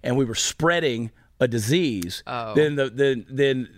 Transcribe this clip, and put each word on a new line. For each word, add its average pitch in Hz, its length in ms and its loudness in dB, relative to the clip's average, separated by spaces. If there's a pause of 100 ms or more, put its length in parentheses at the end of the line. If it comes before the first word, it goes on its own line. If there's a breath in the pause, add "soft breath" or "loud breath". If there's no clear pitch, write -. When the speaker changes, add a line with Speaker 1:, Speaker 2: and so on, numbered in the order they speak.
Speaker 1:
and 127 140 -2
we 135 80 2
were 113 100 -6
spreading 151 760 0 (280 soft breath)
a 127 80 2
disease, 117 800 0
Speaker 2:
Oh. 117 280 -8
Speaker 1:
then 147 220 4
the, 135 120 0
then, 127 400 0
then 131 500 0